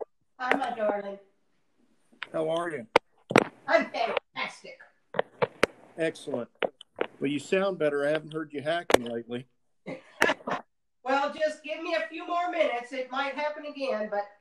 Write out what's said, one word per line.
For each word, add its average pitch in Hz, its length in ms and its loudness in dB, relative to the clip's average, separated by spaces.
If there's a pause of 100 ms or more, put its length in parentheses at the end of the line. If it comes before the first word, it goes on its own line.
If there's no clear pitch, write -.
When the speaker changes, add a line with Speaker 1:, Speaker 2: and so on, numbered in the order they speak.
(380)
Speaker 1:
Hi, 254 200 2
my 247 180 -2
darling. 202 420 0 (1160)
Speaker 2:
How 160 160 0
are 170 200 0
you? 131 160 -6 (800)
Speaker 1:
I'm 294 240 6
fantastic. - 880 -4 (1200)
Speaker 2:
Excellent. 147 520 -2 (720)
Well, 139 120 0
you 143 80 0
sound 190 400 2
better. 143 260 4
I 147 60 4
haven't 156 220 0
heard 156 180 -6
you 143 100 -6
hacking 156 440 2
lately. 117 420 -4 (400)
Speaker 1:
<laughs> - 80 -6 (1120)
Well, 277 240 2
just 311 320 -2
give 320 200 -8
me 330 100 -4
a 320 160 -2
few 330 160 -10
more 349 240 0
minutes. 269 420 0
It 254 200 -6
might 269 240 -2
happen 302 320 -4
again, 262 420 -2
but, 202 140 -2 (180)